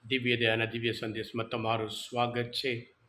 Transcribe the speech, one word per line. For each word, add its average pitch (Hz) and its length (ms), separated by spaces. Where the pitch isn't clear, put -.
દિવ્ય 123 320
દયાના 113 280
દિવ્ય 113 260
સંદેશમાં 113 580
તમારું 110 400
સ્વાગત 120 600
છે. 120 440